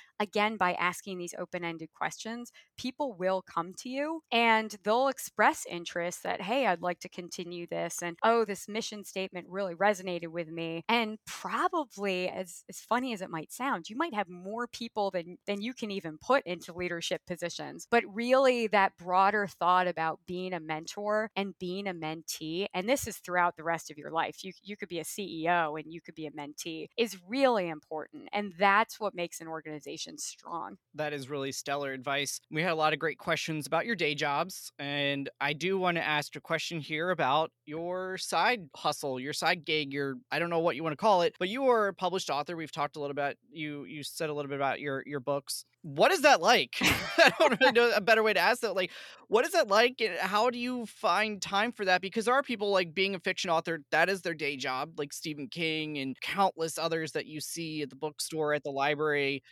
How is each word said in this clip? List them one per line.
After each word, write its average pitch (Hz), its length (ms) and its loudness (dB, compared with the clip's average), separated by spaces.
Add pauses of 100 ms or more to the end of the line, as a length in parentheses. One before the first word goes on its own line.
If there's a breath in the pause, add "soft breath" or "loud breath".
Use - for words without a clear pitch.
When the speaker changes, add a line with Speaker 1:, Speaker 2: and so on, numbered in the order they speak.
(200 loud breath)
Speaker 1:
again, 214 380 0
by 180 160 2
asking 180 460 -2
these 175 200 -8
open-ended 170 540 -6
questions, - 580 -8 (260 loud breath)
people 254 360 -4
will 185 280 0
come 170 360 -6
to - 100 -14
you 294 420 -4
and 226 540 4
they'll 240 240 4
express 262 600 2
interest 175 540 -6
that, 180 180 -4
"Hey, 233 240 0
I'd 175 160 2
like 180 200 -2
to - 80 -12
continue 170 580 -10
this," 170 340 -4
and, 170 220 -6
"Oh, 226 200 6
this 196 240 -6
mission 214 360 -8
statement 185 460 -8
really 185 260 -4
resonated 180 540 0
with 160 180 -6
me." 165 420 -6
And 220 380 0
probably, 202 1000 -2
as, 175 420 -8
as - 100 -16
funny 247 340 -2
as 180 80 -6
it 185 80 -8
might 156 220 -8
sound, 247 380 -4
you 214 60 -12
might 294 200 -2
have 190 140 -2
more 196 360 -8
people 214 460 -4
than, 175 340 -6
than 202 160 -4
you 247 140 -6
can 214 160 -6
even 170 260 -6
put 269 300 2
into 175 260 -8
leadership 175 540 -4
positions. 165 640 -8
But 233 160 6
really 240 600 4
that 196 300 2
broader 190 500 2
thought 180 400 2
about 160 380 -2
being 185 280 -6
a 170 60 -6
mentor 202 760 -2
and 196 240 -2
being 190 280 -4
a 185 60 -2
mentee, 160 800 -4
and 185 160 -2
this 269 160 2
is 220 120 -8
throughout 180 400 0
the 160 60 -14
rest 165 280 -4
of 147 60 -16
your 147 120 -12
life. 156 340 -2
You, 190 100 -10 (100)
you 208 120 -10
could - 140 -10
be 175 100 -6
a 156 60 -6
C 165 380 -6
E 165 60 2
O 160 260 2
and 156 180 -10
you 170 80 -12
could - 140 -18
be 156 100 -8
a 147 60 -8
mentee, 151 560 -10 (100)
is 214 200 0 (100)
really 233 420 2
important. 151 640 -10
And 202 260 -4
that's 202 420 4
what 202 140 -2
makes 175 260 -6
an 165 80 -12
organization 156 720 -10
strong. - 600 -10 (180)
Speaker 2:
That 147 180 -4
is 135 160 -8
really 139 220 -4
stellar 139 400 -4
advice. 139 480 -2 (100)
We 156 140 0
had 180 80 2
a 160 40 0
lot 156 180 4
of 147 60 0
great 156 180 -2
questions 156 500 -2
about 160 180 2
your 233 100 -2
day 151 200 0
jobs, 156 640 -2
and 143 500 -2 (100)
I 143 140 0
do 180 240 0
wanna 175 220 2
ask 147 360 0
a 147 60 -10
question 165 380 -4
here 156 300 -2
about 156 420 2 (140)
your 180 520 -6
side 190 580 0
hustle, 143 440 -2
your 139 140 -6
side 170 320 0
gig, 151 260 0
your, 139 240 -2 (160)
I 143 80 0
don't 170 100 0
know 165 100 2
what 165 180 4
you 160 60 -4
wanna 156 120 -2
call 196 280 6
it, 165 160 2
but 185 100 0
you 262 180 2
are 220 220 6
a 185 40 -4
published 180 360 -2
author. 147 260 -2
We've 160 160 -8
talked 147 240 -2
a 156 40 -8
little 143 120 -4
about, 143 240 -2 (160)
you, 147 320 -8
you 139 200 -12
said - 260 -4
a 151 40 -4
little 147 140 -4
bit 139 80 -4
about 139 240 0
your, 139 260 -4
your 143 140 -6
books. 143 460 -4 (160)
What 175 320 4
is 330 80 2
that 262 180 10
like? 190 380 4
<laughs> - 40 -2
I - 560 6
don't 269 220 6
really 262 140 6
know 233 200 6
a 214 60 2
better 220 240 6
way 214 80 6
to 185 80 2
ask 214 220 4
that. 208 120 0
Like, 185 180 0 (360 loud breath)
what 226 160 6
is 320 80 -2
that 320 160 4
like, 233 320 6
and 190 180 2
how 208 320 4
do 247 80 0
you 247 280 -4
find 202 560 0
time 202 320 0
for 214 100 -6
that? 185 160 6
Because 190 240 -2
there 240 100 2
are 269 100 4
people, 208 280 -2
like, 185 220 2
being 190 220 0
a 175 40 -8
fiction 185 300 -2
author, 165 300 0 (120)
that 160 160 6
is 190 140 0
their 170 120 -2
day 147 220 -2
job, 135 420 -4
like 147 140 -6
Stephen 147 380 -8
King 156 480 -2
and 135 240 -4
countless 170 560 0
others 160 360 -2
that 143 120 -2
you 151 160 -10
see 156 400 -6
at 139 80 -4
the 131 80 -18
bookstore, 151 560 -2
at 147 100 0
the 147 60 -6
library, 143 840 0